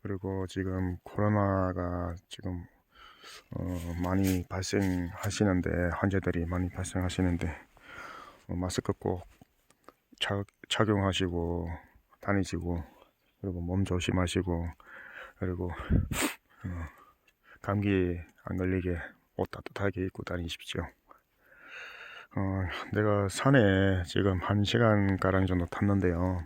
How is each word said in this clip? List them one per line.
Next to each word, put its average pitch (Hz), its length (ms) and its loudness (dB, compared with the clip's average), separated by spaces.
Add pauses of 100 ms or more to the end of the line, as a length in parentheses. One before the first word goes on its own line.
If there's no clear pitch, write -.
그리고 95 460 -4
지금 92 560 -2
코로나가 92 1120 0 (140)
지금, 90 360 -8 (840)
어, 90 140 -4 (360)
많이 92 460 2
발생하시는데, 90 1400 0
환자들이 90 540 0
많이 90 240 -2
발생하시는데, 87 840 -2 (960)
어, 90 80 -6
마스크 90 380 -2
꼭 92 340 -4 (920)
착-, 101 260 -2 (220)
착용하시고 87 1000 0 (520)
다니시고, 87 600 0 (600)
그리고 90 180 -6
몸 90 240 0
조심하시고, 90 840 2 (720)
그리고, 90 300 -2
어, - 1160 -2 (760)
감기 98 560 2 (280)
안 92 100 -4
걸리게 92 420 0 (380)
옷 - 160 -2
따뜻하게 - 540 -4
입고 - 180 -8
다니십시오. 85 640 -6 (1500)
어, 95 320 -2 (260)
내가 104 360 2
산에 98 760 6
지금 98 340 2
한 101 240 2
시간가량 98 840 4
정도 90 180 2
탔는데요. 92 800 2